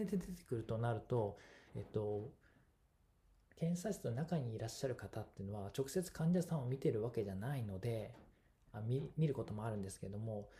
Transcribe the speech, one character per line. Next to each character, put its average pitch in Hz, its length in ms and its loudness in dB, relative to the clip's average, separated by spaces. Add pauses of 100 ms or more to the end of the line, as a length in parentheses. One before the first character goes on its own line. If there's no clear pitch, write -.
で 202 100 2
出 180 160 -2
て - 120 -10
く - 100 -2
る 113 100 0
と 113 140 0
な 120 160 4
る 110 80 0
と、 110 340 2 (380)
え 110 60 -4
っ 101 40 -8
と、 104 480 0 (1300)
検 175 220 2
査 214 100 0
室 - 140 -4
の 127 60 2
中 156 260 0
に 120 180 0
い 110 40 -4
ら 110 80 0
っ - 20 -4
し - 160 -4
ゃ 131 40 2
る 120 60 0
方 107 280 -4
っ - 40 -8
て - 160 -10
い 98 40 -4
う - 20 -4
の 101 140 -4
は、 101 120 -6
直 135 140 0
接 180 240 0
患 160 160 2
者 180 140 6
さ 165 140 0
ん 135 60 0
を 120 40 -2
見 131 100 0
て 143 160 4
る 107 100 2
わ 120 80 0
け 113 140 0
じ 101 60 -2
ゃ 95 40 -2
な 120 220 -2
い 123 60 0
の 98 160 -2
で、 113 360 -2 (560)
あ、 110 120 -6
見-、 127 340 0
見 160 100 6
る 139 60 2
こ 113 120 -2
と 104 100 -4
も 107 100 -2
あ 113 60 0
る 104 80 0
ん 98 40 -2
で 95 60 -2
す - 100 -8
け 98 120 -6
ど 104 80 -6
も、 107 420 -4